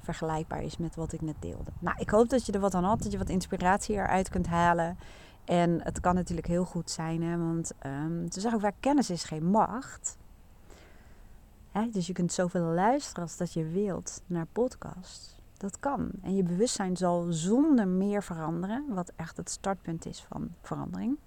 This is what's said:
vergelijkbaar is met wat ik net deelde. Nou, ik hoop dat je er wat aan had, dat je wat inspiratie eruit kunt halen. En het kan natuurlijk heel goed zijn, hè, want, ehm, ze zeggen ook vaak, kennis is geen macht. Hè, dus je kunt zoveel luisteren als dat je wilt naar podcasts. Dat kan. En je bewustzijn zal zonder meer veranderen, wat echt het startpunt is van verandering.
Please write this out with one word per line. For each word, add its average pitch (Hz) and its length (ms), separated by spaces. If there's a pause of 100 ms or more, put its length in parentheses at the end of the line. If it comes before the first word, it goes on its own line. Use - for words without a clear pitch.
vergelijkbaar 160 580
is 156 140
met 165 200
wat 160 160
ik 160 80
net 156 180
deelde. - 400
Nou, 175 200
ik - 120
hoop 226 180
dat 247 180
je 214 60
er 196 80
wat 196 140
aan 180 100
had, 220 180
dat 208 100
je 196 60
wat 190 100
inspiratie 185 640
eruit 190 340
kunt 180 180
halen. 170 520 (460)
En 175 380
het - 180
kan 180 140
natuurlijk 170 320
heel 175 180
goed 175 260
zijn, 165 320
hè, 170 160
want, 165 400
ehm, 156 520
ze 185 100
zeggen 226 140
ook 220 60
vaak, 202 200
kennis 277 300
is 170 140
geen 156 200
macht. 202 720 (1500)
Hè, 214 200
dus 190 160
je 185 60
kunt 175 200
zoveel 180 320
luisteren 180 580
als 170 140
dat 175 160
je 160 120
wilt 175 640
naar 165 260
podcasts. - 800 (240)
Dat - 240
kan. 277 300 (120)
En 190 140
je 196 60
bewustzijn 185 540
zal 175 320
zonder 208 600
meer 196 340
veranderen, 175 680
wat 185 280
echt 165 200
het 170 140
startpunt 175 560
is - 220
van - 200 (120)
verandering. 185 560 (100)